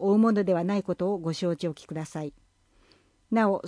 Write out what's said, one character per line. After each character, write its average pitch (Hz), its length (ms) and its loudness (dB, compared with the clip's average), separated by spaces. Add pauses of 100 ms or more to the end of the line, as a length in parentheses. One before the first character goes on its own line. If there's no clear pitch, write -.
負 202 60 4
う - 20 4
も 226 140 6
の 202 120 2
で 185 120 2
は 170 80 0
な 202 140 0
い 190 40 0
こ 180 140 -4
と 190 180 -2
を 185 60 -4
ご 160 140 -4
承 170 220 -2
知 175 120 -4
お 151 80 -6
き - 100 -20
く - 80 -12
だ 156 120 -8
さ 151 180 -10
い。 147 100 -10 (1000)
な 220 180 4
お、 196 180 0